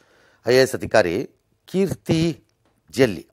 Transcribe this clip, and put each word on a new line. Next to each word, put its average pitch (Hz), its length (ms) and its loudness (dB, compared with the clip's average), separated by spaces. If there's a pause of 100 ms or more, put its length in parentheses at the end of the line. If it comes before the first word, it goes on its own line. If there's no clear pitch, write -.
(480)
ಐ 120 60 2
ಎ 131 80 6
ಎಸ್ 127 140 0
ಅಧಿಕಾರಿ 98 540 0 (360)
ಕೀರ್ತಿ 170 760 -4 (480)
ಜೆಲ್ಲಿ 107 420 -4